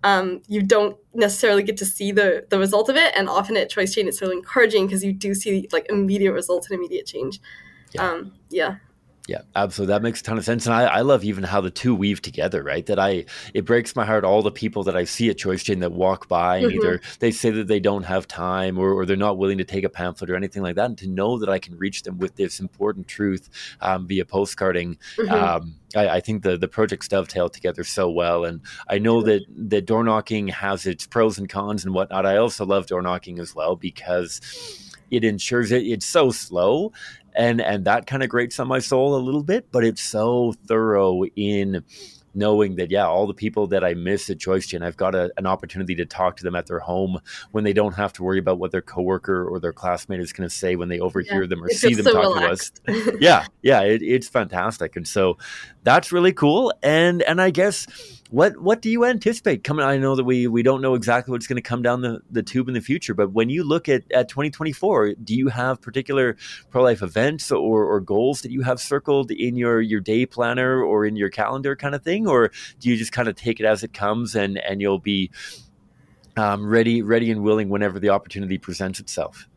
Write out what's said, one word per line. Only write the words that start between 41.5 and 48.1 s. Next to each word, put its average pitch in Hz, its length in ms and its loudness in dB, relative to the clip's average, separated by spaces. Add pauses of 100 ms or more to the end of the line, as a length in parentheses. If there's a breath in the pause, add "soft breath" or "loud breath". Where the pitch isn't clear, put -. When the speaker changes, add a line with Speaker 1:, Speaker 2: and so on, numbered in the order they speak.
Speaker 2:
knowing 104 420 2
that, 87 140 -4
yeah, 95 160 2
all 90 200 2
the 98 60 -6
people 107 360 -2
that 95 140 0
I 87 120 0
miss 90 340 -4
at 90 100 -6
Choice 95 280 -2
Chain, 85 160 -8
I've 87 160 -8
got 95 160 0
a, 90 240 0
an 95 80 -4
opportunity 92 480 -4
to 85 100 -4
talk 90 320 -2
to - 80 -20
them 87 100 -4
at 87 120 -4
their 85 120 -6
home 92 400 -4 (340 loud breath)
when 107 120 -2
they 104 80 2
don't 104 220 2
have 101 200 -2